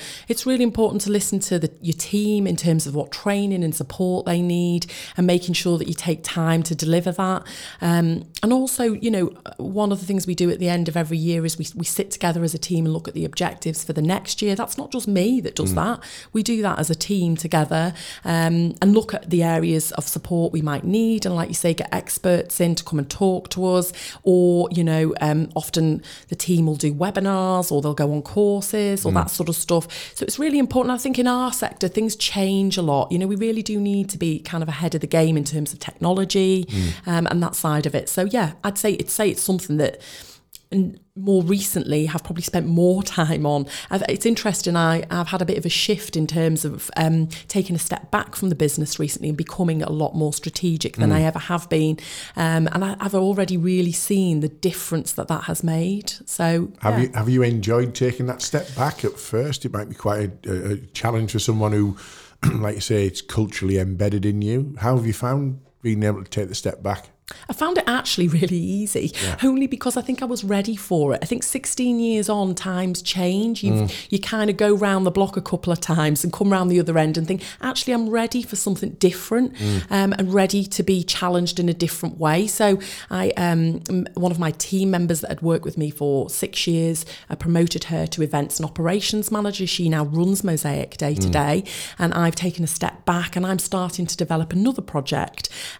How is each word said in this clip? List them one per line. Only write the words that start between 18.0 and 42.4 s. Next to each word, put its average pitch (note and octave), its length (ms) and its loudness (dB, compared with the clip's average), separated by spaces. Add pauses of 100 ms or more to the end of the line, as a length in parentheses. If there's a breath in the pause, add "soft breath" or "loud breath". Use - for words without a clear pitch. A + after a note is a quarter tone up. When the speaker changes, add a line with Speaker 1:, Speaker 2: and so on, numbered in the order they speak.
Speaker 1:
um, E3+ 560 2
and G3+ 140 8
look A3 180 2
at - 160 -8
the E3+ 140 4
areas E3 480 2
of - 160 -4
support E3+ 440 0
we D#3 120 0
might D3 200 -2
need. A3 440 2
And F3+ 80 0
like E3+ 140 0
you E3+ 40 -6
say, E3 220 2
get - 180 -6
experts - 640 0
in E3+ 140 4
to E3 100 -2
come - 140 -4
and C#3 100 0 (120)
talk F#3 300 0
to F#3 160 -2
us. F3+ 260 2 (320 loud breath)
Or, F3 480 6
you F3 100 2
know, D#3+ 380 4
um, D#3 340 2
often D#3+ 480 0 (280 loud breath)
the E3 80 -4
team E3+ 280 4
will D3+ 120 2
do D3+ 160 2
webinars F#3 760 0
or C#3+ 120 2
they'll D3 120 0
go D3 200 2
on D3 80 0
courses G3+ 840 0
or G3 60 2
Speaker 2:
Mm. F#3+ 40 2
Speaker 1:
that F3+ 140 2
sort E3 200 -2
of E3 80 0
stuff. E3+ 300 0 (280 loud breath)
So - 80 -4
it's - 160 -4
really D4 180 2
important. B3+ 380 2
I - 20 -4
think B3+ 220 -2
in B3 80 4
our B3+ 240 0
sector, - 380 -2
things G#3+ 260 0
change G3 600 0
a F#3 40 0
lot. C#3+ 300 2
You F3 80 2
know, F#3+ 80 0
we G3+ 80 0
really A3 260 0
do G#3 180 -4
need G3+ 320 0
to - 60 -8
be D#3+ 220 0
kind E3 240 -4
of D#3+ 60 -4
ahead D#3+ 260 -2
of D#3 60 0
the D#3+ 60 -4
game D#3+ 280 4
in D3 80 2
terms D3 300 -4
of - 60 -14
technology, F#3+ 920 2
Speaker 2:
Mm. F2+ 240 0 (140)
Speaker 1:
um, E3+ 220 2
and F3 140 2
that - 140 -4
side D3+ 280 0
of D3+ 80 -2
it. - 140 -2
So - 240 -2
yeah, G3 220 0 (100)
I'd G3+ 140 -2
say, G#3+ 200 2
I'd - 120 -4
say G#3+ 200 2
it's - 120 -2
something F3 360 0
that D3 220 0 (720 loud breath)
n-, F#3+ 280 0 (160)
more G3 280 2
recently E3 640 0
have D#3+ 180 -4
probably E3+ 200 -8